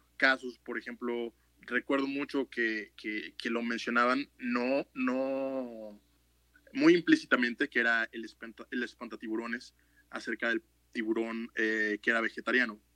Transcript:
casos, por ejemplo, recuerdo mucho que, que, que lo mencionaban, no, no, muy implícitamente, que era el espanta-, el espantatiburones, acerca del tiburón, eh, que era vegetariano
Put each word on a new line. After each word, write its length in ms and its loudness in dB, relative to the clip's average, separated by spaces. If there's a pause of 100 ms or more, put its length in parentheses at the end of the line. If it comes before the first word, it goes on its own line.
(160)
casos, 420 2
por 200 -10
ejemplo, 540 -6 (300)
recuerdo 440 0
mucho 420 -2
que, 480 -4
que, 400 -8
que 140 -6
lo 100 0
mencionaban, 680 0 (100)
no, 560 0
no, 1040 -4 (720)
muy 220 8
implícitamente, 760 4
que 120 0
era 320 2
el 120 -8
espanta-, 460 -16
el 140 -2
espantatiburones, 920 -8 (360)
acerca 400 -2
del 120 2 (300)
tiburón, 640 -2
eh, 440 0
que 100 2
era 100 2
vegetariano 600 0 (160)